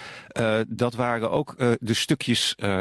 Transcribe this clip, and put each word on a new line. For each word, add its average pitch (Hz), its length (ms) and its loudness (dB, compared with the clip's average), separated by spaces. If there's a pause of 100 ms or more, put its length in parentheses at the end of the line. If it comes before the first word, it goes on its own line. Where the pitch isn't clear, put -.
(280)
Eh, 110 300 2 (100)
dat 120 260 0
waren 117 360 0
ook, - 280 -2
eh, 123 100 2 (120)
de 113 140 0
stukjes, - 640 0
eh, 98 220 0